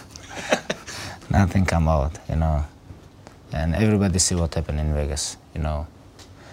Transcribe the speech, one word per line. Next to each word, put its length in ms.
<laughs> 720
Nothing 360
come 220
out, 300
you 80
know. 300
And 220
everybody 420
see 160
what 220
happened 240
in 120
Vegas, 460
you 80
know. 240